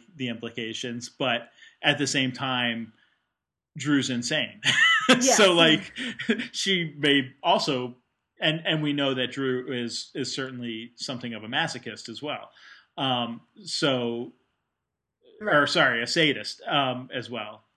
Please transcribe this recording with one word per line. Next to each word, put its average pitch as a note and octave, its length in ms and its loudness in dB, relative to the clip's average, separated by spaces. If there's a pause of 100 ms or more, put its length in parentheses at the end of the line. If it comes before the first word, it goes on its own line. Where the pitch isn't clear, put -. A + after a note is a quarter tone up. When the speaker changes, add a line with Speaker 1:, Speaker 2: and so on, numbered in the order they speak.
(160)
Speaker 1:
the B2+ 140 -6
implications, A#2 800 -8
but A#2+ 400 -2 (320)
at D3 160 2
the C#3 100 0
same C3 240 2
time, B2 640 -4 (840)
Drew's C3+ 320 2
insane. B2 560 -2
<laughs> D#3 60 4 (380)
Speaker 2:
Yes. B3 260 6
Speaker 1:
So, G3 180 8
like, D#3+ 380 4 (320)
<laughs> - 300 -2
she F3 440 -2
may C#3 360 2 (100)
also, B2+ 520 2 (440)
and, E3 260 0
and D#3+ 160 0
we D3 120 0
know C#3+ 220 0
that B2+ 180 -2
Drew C3 360 -2
is, A#2+ 460 -6
is C3 180 -6
certainly A#2+ 600 -8
something B2 380 -10
of G#2+ 100 -12
a G#2+ 40 -12
masochist A#2+ 600 -6
as A2+ 140 -14
well. C3 300 -10 (460)
Um, A#2+ 440 -2 (240)
so, B2 680 -2 (1080)
Speaker 2:
Right. G#3 160 2
Speaker 1:
or C#3+ 100 4
sorry, C3 340 4
a A#2+ 60 -4
sadist, C3+ 580 0
um, B2+ 480 0
as A#2 160 -6
well. A2 340 -10 (140)